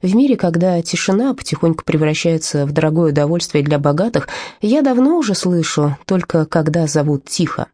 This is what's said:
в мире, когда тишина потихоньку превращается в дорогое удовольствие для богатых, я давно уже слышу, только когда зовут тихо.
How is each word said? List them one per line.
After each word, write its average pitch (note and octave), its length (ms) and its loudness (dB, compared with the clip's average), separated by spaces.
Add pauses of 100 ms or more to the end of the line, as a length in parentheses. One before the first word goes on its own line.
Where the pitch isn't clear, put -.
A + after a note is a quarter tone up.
в F#3 140 0
мире, C4 200 4
когда F3 460 0
тишина G#3+ 540 -2
потихоньку - 500 -2
превращается D#3 800 0
в C#3+ 60 -4
дорогое D#3 400 0
удовольствие D3 520 0
для D3 140 0
богатых, D3 500 0 (340)
я B3 200 2
давно C4+ 360 2
уже G#3 180 0
слышу, D#3 600 0 (100)
только F3 400 0
когда D#3+ 420 0
зовут D3 380 0
тихо. - 480 -4